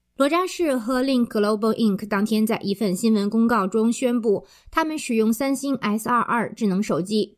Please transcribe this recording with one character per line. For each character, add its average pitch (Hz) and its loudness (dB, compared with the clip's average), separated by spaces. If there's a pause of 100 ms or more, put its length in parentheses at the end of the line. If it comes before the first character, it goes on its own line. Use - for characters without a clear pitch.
(180)
罗 277 4
扎 349 2
市 330 -2
和 254 -2
Link 254 0
Global 214 0
Inc 208 0
当 202 0
天 220 2
在 214 0
一 196 -4
份 190 0
新 220 2
闻 202 2
公 226 2
告 226 2
中 220 2
宣 240 0
布， 202 0 (240)
他 320 0
们 311 -6
使 - -4
用 220 2
三 277 0
星 277 -4
S 220 -2
二 240 2
二 - -2
智 226 -2
能 190 0
手 160 0
机， 208 -2